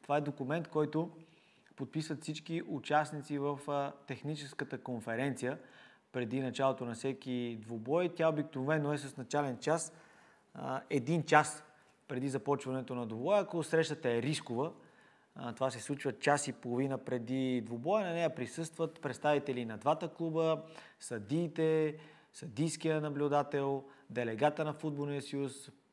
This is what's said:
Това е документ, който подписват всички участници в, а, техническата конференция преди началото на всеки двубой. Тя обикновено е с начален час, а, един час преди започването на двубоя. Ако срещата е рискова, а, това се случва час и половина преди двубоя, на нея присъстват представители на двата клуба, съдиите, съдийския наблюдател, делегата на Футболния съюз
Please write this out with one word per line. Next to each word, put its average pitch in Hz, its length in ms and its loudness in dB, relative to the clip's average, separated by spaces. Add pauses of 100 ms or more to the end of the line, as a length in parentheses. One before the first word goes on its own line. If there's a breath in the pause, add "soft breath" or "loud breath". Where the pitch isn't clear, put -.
Това 147 140 2
е 151 40 6
документ, 147 480 -2
който 156 420 2 (640 loud breath)
подписват 151 460 -4
всички 165 460 -4
участници 147 680 0
в, 143 200 0 (100)
а, 143 240 0 (140)
техническата 139 720 -6
конференция 123 800 -2 (540 loud breath)
преди 127 280 0
началото 131 440 2
на 117 100 -4
всеки 123 680 -4
двубой. 120 480 0
Тя 165 200 4
обикновено 147 640 2
е 143 60 0
с 131 180 -8
начален 135 420 0
час, 165 340 0 (640 loud breath)
а, 131 360 -4
един 147 320 2
час - 420 6 (440 soft breath)
преди 131 200 -2
започването 131 680 -2
на 120 120 -4
двубоя. 135 340 2
Ако 170 220 -2
срещата 151 480 2
е 117 120 4
рискова, 143 500 -2 (600 loud breath)
а, 123 180 -8
това 131 180 0
се 120 100 -8
случва 139 320 -4
час 143 360 2
и - 40 -4
половина 127 460 -2
преди 127 600 0
двубоя, 135 460 -2
на 170 60 -2
нея 165 220 0
присъстват 160 680 -6
представители 139 640 0
на 110 140 -6
двата 160 300 2
клуба, 160 540 0 (380 loud breath)
съдиите, 156 1000 2 (340 loud breath)
съдийския 156 680 0
наблюдател, 143 840 2 (260 loud breath)
делегата 120 540 2
на 151 80 0
Футболния 143 500 -4
съюз 139 480 -6 (220)